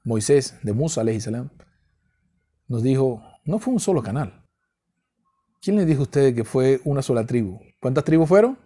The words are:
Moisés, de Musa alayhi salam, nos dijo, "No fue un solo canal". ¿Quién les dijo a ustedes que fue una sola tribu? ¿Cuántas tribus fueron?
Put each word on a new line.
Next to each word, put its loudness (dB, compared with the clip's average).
Moisés, 0
de -2
Musa -4
alayhi -2
salam, -8
nos -4
dijo, 0
"No -2
fue -4
un 0
solo 0
canal". -8
¿Quién 0
les 2
dijo 2
a -2
ustedes 2
que -2
fue 2
una -2
sola -2
tribu? -4
¿Cuántas -2
tribus 2
fueron? 4